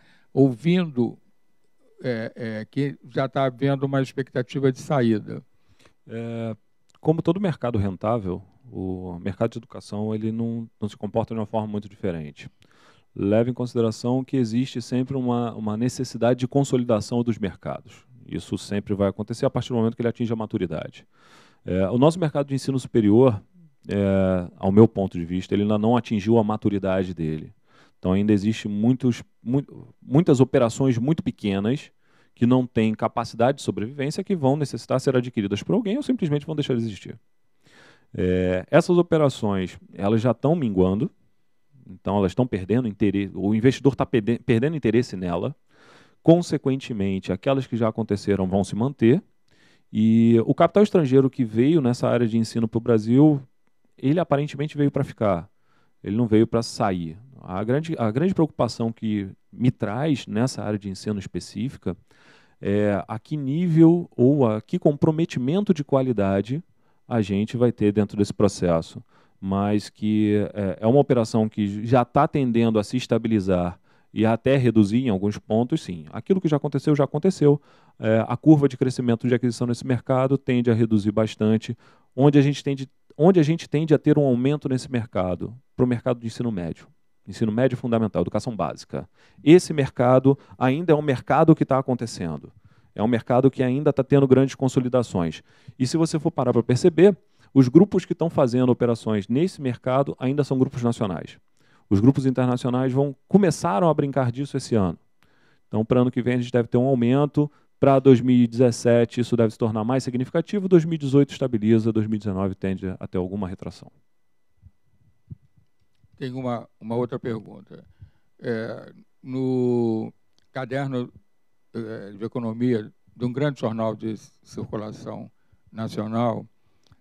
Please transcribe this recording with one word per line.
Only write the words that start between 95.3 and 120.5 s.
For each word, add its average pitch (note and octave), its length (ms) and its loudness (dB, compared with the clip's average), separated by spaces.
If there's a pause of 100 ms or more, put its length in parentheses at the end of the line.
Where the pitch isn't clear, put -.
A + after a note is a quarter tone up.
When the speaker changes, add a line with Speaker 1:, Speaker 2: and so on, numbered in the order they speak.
Speaker 2:
E C3 80 0
se D#3+ 120 -2
você D#3+ 200 0
for D#3 120 -4
parar B2 240 0
pra A#2+ 80 4
perceber, E3 520 4 (380)
os C3+ 160 6
grupos F3 380 6
que F3 80 -4
tão E3 160 -2
fazendo B2+ 400 2
operações A2+ 580 0
nesse D#3 320 -2
mercado C3 580 -2
ainda C3+ 240 -2
são C3+ 160 -2
grupos C3 240 -2
nacionais. A2+ 560 -4 (520)
Os G2 100 4
grupos C3 260 4
internacionais B2+ 640 0
vão, C#3 220 -2 (120)
começaram F#3 640 2
a D#3 60 4
brincar C#3 380 -2
disso C#3 240 -8
esse C3 180 -4
ano. F#2 240 0 (680)
Então, G#2+ 180 -2
pra B2 160 4
ano B2 100 2
que B2 120 -4
vem, B2 120 -2
a B2+ 40 0
gente A#2+ 140 -6
deve A#2+ 160 0
ter - 100 2
um B2 80 2
aumento. C#3 640 2 (280)
Pra C3+ 200 6
dois C3 220 8
mil B2+ 160 4
e A#2+ 100 6
dezessete, A#2 760 2
isso A#2+ 160 -2
deve A2+ 160 2
se - 60 -16
tornar A2 260 -2
mais B2+ 180 -2
significativo. E3 680 -4
Dois F3 160 8
mil E3 120 -4
e - 20 -4
dezoito C#3 340 4
estabiliza, A2+ 600 2
dois G#2+ 140 0
mil G#2+ 100 -2
e - 20 -4
dezenove G2 360 -4
tende F#2+ 340 -6 (100)
a G2+ 80 -12
ter - 100 -8
alguma F#2 320 -4
retração. - 420 -14 (2250)
Speaker 1:
Tem B2+ 140 -8
uma, B2 360 -6 (120)
uma A2+ 160 -8
outra B2 220 -4
pergunta. - 640 -12 (560)
É, A2+ 520 -8 (300)
no B2 920 -2 (400)